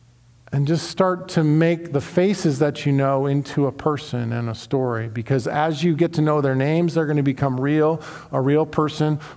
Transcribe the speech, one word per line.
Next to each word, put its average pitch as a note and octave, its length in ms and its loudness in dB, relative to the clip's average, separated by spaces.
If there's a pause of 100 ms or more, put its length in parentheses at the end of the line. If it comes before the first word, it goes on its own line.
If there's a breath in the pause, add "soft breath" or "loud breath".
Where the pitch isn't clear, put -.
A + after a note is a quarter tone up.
(520)
and C#3 160 0
just D#3+ 200 0
start F3+ 380 0
to - 160 0
make D#3+ 500 2
the C#3 80 0
faces F3+ 600 0
that D3 260 0
you D3 60 2
know C#3 340 2
into C#3+ 400 0
a C3 60 0
person B2+ 600 -2
and A#2 160 -4
a A2+ 60 -6
story? A#2 540 -2
Because A#2+ 400 -2
as D3+ 340 0
you E3+ 140 2
get E3+ 160 2
to E3 80 -2
know D3+ 200 2
their C#3 140 2
names, D3+ 400 2
they're D#3+ 120 2
gonna D3 160 0
become C3+ 360 0
real, D3+ 420 2 (300 loud breath)
a C3+ 100 0
real C#3+ 240 2
person D3+ 540 0 (180 loud breath)